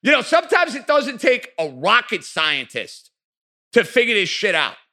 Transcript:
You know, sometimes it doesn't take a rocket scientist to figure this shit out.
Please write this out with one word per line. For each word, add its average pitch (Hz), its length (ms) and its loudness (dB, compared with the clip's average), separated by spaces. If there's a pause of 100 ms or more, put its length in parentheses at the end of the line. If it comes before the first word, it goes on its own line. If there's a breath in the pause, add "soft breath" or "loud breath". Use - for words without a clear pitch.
You 277 120 4
know, 262 80 4
sometimes 349 540 2
it 262 120 -10
doesn't 277 320 0
take 254 400 0
a 160 80 -4
rocket 175 560 0
scientist 135 880 -6 (640)
to 233 100 4
figure 240 320 0
this 185 140 0
shit 190 260 -2
out. 135 220 -4 (160)